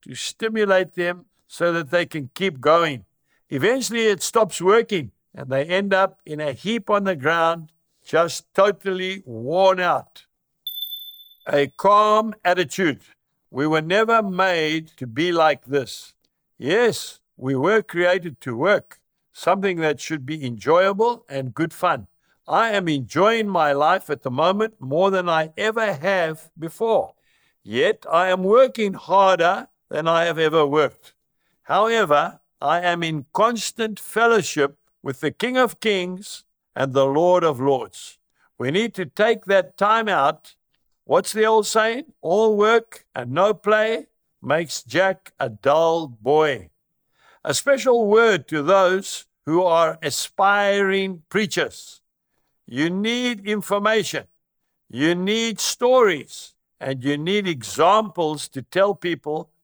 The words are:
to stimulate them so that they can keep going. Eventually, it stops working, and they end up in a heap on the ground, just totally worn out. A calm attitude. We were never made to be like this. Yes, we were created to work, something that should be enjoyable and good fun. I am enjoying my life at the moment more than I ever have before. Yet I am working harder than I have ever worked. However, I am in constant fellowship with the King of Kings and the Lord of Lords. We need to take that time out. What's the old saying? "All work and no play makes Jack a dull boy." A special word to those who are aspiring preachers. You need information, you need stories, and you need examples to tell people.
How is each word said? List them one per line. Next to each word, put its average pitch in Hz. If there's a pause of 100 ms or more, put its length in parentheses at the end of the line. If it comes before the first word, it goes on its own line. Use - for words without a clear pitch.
to 135
stimulate 196
them 175 (200)
so 170
that 165
they 175
can 151
keep 180
going. 147 (420)
Eventually, 226
it 202
stops 214
working, 190 (220)
and 131
they 135
end 190
up 190
in 151
a 151
heap 208
on 202
the 190
ground, 165 (300)
just -
totally 190
worn 165
out. 170 (1200)
A 143
calm 214 (100)
attitude. 180 (500)
We 135
were 156
never 220
made 170
to 131
be 139
like 156
this. 131 (420)
Yes, 196 (160)
we 131
were 185
created 175
to 120
work, 165 (320)
something 190
that 151
should 151
be 151
enjoyable 190
and 131
good 160
fun. 143 (380)
I 214
am 196
enjoying 185
my 165
life 156
at 143
the 135
moment 190
more 156
than 185
I 160
ever 214
have 160
before. 165 (480)
Yet 127
I 175
am 185
working 226
harder 190 (200)
than 151
I 165
have 165
ever 156
worked. 143 (480)
However, 180 (200)
I 151
am 175
in 160
constant 220
fellowship 208 (240)
with 135
the 151
King 254
of 254
Kings 185 (300)
and 131
the 135
Lord 170
of 143
Lords. 131 (400)
We 120
need 208
to 185
take 220
that 185
time 220
out. 156 (500)
What's 180
the 214
old 220
saying? 226
"All 214
work 226
and 127
no 190
play 220 (360)
makes 151
Jack 185
a 131
dull 160
boy." 127 (720)
A 151
special 240
word 214
to 156
those 185 (200)
who 165
are 165
aspiring 196
preachers. - (680)
You 139
need 220
information, 202 (600)
you 151
need 214
stories, 233 (260)
and 131
you 143
need 190
examples 165
to 127
tell 190
people. 160 (140)